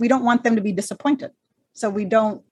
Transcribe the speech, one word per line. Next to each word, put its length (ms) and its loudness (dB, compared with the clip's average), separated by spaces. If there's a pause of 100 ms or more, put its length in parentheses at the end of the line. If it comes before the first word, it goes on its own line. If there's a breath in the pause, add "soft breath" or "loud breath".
we 80 0
don't 160 2
want 180 2
them 140 2
to 60 0
be 100 -4
disappointed. 580 -4 (440)
So 160 -4
we 160 -4
don't, 460 0